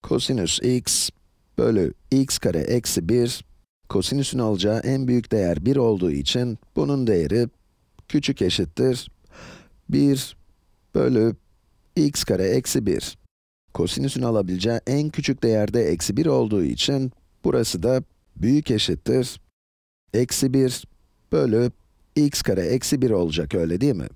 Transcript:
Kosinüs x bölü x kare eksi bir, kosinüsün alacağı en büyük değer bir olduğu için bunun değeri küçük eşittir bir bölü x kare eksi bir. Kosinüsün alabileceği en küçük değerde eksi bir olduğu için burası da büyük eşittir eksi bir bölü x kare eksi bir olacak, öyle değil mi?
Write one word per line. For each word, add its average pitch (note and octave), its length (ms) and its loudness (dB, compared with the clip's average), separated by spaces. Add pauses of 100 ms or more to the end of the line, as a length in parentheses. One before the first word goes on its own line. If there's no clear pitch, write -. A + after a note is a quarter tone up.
Kosinüs - 600 -2
x - 480 -2 (480)
bölü A2 360 2 (160)
x C3 280 0
kare F2 200 0
eksi F#2 500 -2
bir, A#2+ 360 0 (440)
kosinüsün B2+ 500 -2
alacağı G#2+ 400 0
en C3+ 300 -2
büyük B2 240 0
değer F2 340 0
bir C#3 100 2
olduğu G#2+ 340 2
için G#2+ 480 -2 (180)
bunun C#3 300 0
değeri G#2 420 2 (600)
küçük C#3+ 340 -2
eşittir A#2+ 680 -2 (800)
bir C#3 480 0 (580)
bölü B2 420 2 (600)
x D3 280 0
kare F#2 200 0
eksi A2+ 420 0
bir. - 320 -4 (560)
Kosinüsün C3 480 -2
alabileceği G#2+ 640 0
en D3 220 0
küçük C#3+ 340 -2
değerde A2 420 2
eksi E2+ 320 -2
bir D3+ 100 2
olduğu A2 380 2
için C3 480 -2 (320)
burası A2+ 380 0
da B2+ 200 2 (340)
büyük C#3 340 2
eşittir A#2+ 680 0 (760)
eksi B2+ 400 0
bir C3 300 0 (480)
bölü B2 380 2 (460)
x D3 260 2
kare F#2+ 180 0
eksi A#2+ 420 0
bir B2+ 80 2
olacak, E2+ 440 0
öyle E2+ 260 0
değil C3+ 140 2
mi? C#2+ 220 -6